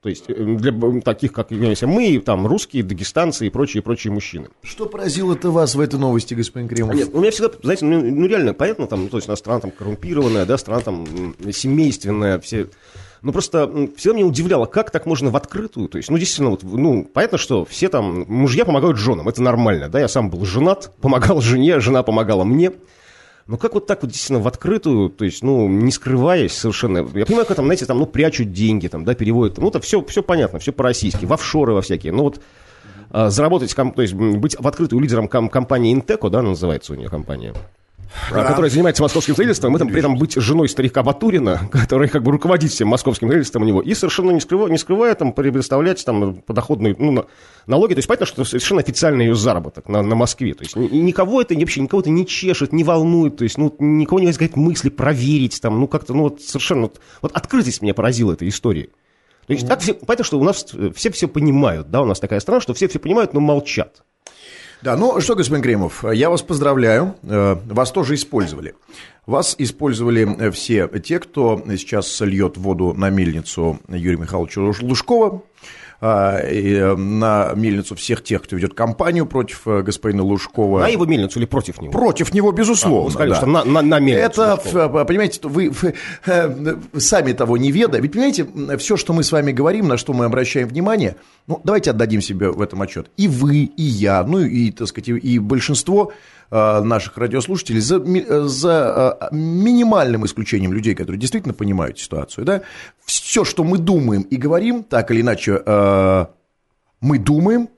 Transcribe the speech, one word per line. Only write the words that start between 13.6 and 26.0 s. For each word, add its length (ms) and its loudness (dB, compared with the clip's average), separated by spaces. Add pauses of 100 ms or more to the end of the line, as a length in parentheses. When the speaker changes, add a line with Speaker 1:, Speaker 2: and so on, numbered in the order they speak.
Speaker 1:
м, 340 -2
всегда 180 2
меня 120 2
удивляло, 400 0
как 240 -2
так 140 -4
можно 260 -2
в 40 -4
открытую, 540 -6
то 80 -10
есть, 120 -10
ну, 80 2
действительно, 340 0
вот, 120 -4
ну, 400 0
понятно, 340 -2
что 280 -2
все 240 -2
там, 400 -2
мужья 340 2
помогают 340 2
женам, 300 -2
это 140 -4
нормально, 480 2
да, 100 0
я 80 2
сам 220 0
был 160 -6
женат, 560 0
помогал 400 2
жене, 400 4
жена 220 2
помогала 420 2
мне. 260 2 (760)
Но 100 -6
как 180 -4
вот 100 0
так 160 -2
вот 80 -6
действительно 340 -2
в 40 0
открытую, 640 0
то 120 -6
есть, 200 -4
ну, 240 2
не 240 2
скрываясь 600 0